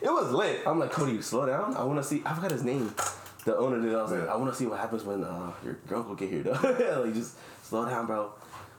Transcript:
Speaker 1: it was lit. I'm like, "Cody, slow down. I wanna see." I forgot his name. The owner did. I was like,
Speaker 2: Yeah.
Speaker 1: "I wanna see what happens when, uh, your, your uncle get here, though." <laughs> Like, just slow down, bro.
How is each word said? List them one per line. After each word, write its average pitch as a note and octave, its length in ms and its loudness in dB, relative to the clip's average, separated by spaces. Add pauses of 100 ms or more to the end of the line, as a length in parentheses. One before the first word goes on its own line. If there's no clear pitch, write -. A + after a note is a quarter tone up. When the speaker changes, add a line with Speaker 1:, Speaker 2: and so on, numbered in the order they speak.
Speaker 1:
it - 100 4
was C4 200 2
lit. D3+ 360 2
I'm D#3+ 120 4
like, C#3 120 0
"Cody, C3+ 300 2
slow B2 240 0
down. D3+ 320 2
I - 60 0
wanna C#3 200 2
see." D3 220 0
I D#3 80 0
forgot E3+ 180 0
his B2+ 120 0
name. A#2+ 300 0 (520)
The A2 100 4
owner A#2+ 240 2
did. A2+ 160 2
I A2+ 60 2
was G#2+ 100 -2
like, F2 140 0
Speaker 2:
Yeah. E2+ 80 0
Speaker 1:
"I - 20 2
wanna B2+ 180 0
see C3 120 -2
what G#2+ 140 -2
happens G#2+ 260 -4
when, G2+ 180 0
uh, F2 280 -6 (120)
your, B1 140 -6 (120)
your G#2 100 0
uncle G2+ 160 -6
get F#2+ 140 -2
here, D#2+ 140 -2
though." A2 100 0
<laughs> G3+ 520 2
Like, A2+ 80 0
just A#2 220 -4 (280)
slow A2+ 220 -2
down, A#2 220 -2
bro. G#2+ 240 -2 (480)